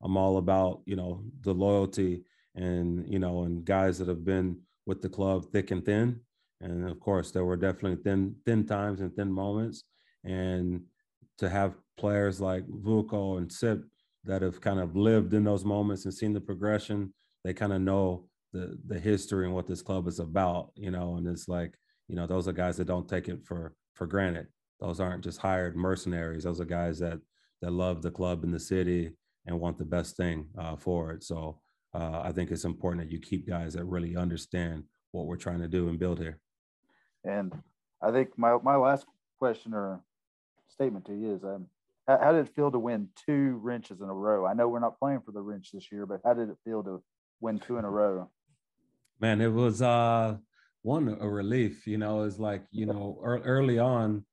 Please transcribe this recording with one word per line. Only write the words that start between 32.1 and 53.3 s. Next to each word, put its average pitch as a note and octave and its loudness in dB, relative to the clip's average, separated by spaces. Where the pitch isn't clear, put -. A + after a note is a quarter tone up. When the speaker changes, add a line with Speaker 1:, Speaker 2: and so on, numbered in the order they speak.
Speaker 1:
I F2 -4
think E2 -2
it's E2 -4
important E2+ -2
that D#2+ -8
you E2 -6
keep - -6
guys E2+ -6
that F2 -6
really F2 -4
understand E2+ -4
what F2 -6
we're F2 -6
trying F2 -4
to E2 -4
do F2 2
and E2 -2
build F2 0
here. D#2+ -8
Speaker 2:
And G2 -4
I F2 2
think B2+ 0
my, A#2 6
my C#3 4
last C3+ 4
question A2+ -2
or G2 -4
statement G#2+ -2
to G#2 -10
you G#2 -4
is, F#2+ -8
um, G2 -8
how, C3+ 8
how D3 8
did D#3 4
it - -20
feel D3 4
to B2+ 2
win A2 -2
two C#3 4
wrenches A2+ -6
in G2+ -8
a F#2+ -6
row? G2 4
I F#2+ 2
know A#2+ 4
we're A#2+ 0
not A#2 0
playing C3+ 0
for A2 -14
the G2+ -8
wrench G2+ -10
this G2 -16
year, G2+ -6
but F#2+ -6
how A#2+ 6
did A#2 0
it F2 -12
feel A2 -4
to F#2 -8
win A2+ -2
two A#2+ -4
in A2 -4
a G2+ -4
row? G2 2
Speaker 1:
Man, A2 4
it A2+ 4
was, A2+ 4
uh, A#2 4
one, B2 2
a G#2+ 0
relief, G#2 0
you G#2+ -2
know, G#2+ 0
it's G2+ -4
like, G#2 -2
you G#2+ -4
know, G2+ -4
ear-, A#2+ 0